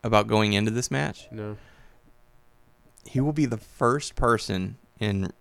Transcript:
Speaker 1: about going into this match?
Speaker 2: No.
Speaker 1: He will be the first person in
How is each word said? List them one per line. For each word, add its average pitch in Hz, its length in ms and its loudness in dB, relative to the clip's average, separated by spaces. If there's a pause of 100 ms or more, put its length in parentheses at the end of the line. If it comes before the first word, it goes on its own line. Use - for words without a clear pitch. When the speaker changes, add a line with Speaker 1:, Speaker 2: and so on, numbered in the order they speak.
Speaker 1:
about 110 240 4
going 107 260 2
into 104 180 2
this 123 200 -4
match? 139 400 -6
Speaker 2:
No. 107 260 -12 (1500)
Speaker 1:
He 131 160 -2
will 147 120 0
be 151 120 2
the 113 120 -4
first - 580 -2
person 104 640 0 (220)
in 98 420 -2